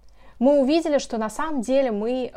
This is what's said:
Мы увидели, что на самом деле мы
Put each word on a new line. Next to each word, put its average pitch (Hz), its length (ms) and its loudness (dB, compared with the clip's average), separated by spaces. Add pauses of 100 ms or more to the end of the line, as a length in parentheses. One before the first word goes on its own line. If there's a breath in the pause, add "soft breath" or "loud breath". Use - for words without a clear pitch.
(380 soft breath)
Мы 285 220 4
увидели, 294 400 2
что - 180 -8
на 220 120 -4
самом 294 320 -4
деле 262 300 2
мы 233 460 -4